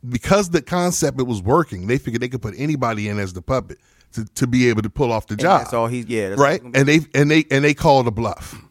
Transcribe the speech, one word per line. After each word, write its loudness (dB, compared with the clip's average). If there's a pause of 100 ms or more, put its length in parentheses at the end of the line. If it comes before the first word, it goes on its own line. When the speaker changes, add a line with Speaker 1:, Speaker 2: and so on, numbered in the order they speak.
Speaker 1:
because 0
the 0
concept, -2
it 0
was -4
working, 0
they 0
figured -8
they -6
could -10
put -8
anybody -4
in -4
as -6
the -12
puppet -6 (340)
to, -8 (100)
to -2
be 4
able 2
to -4
pull -2
off -4
the -6
Speaker 2:
And -6
Speaker 1:
job. 4
Speaker 2:
that's -10
all 0
he's, -6
yeah, -4
that's -2
Speaker 1:
Right? 4
Speaker 2:
all -20
he's -18
gonna 2
Speaker 1:
And 4
they, 2
and 4
they, 4
and 2
they 4
called 4
a 0
bluff. -6 (160)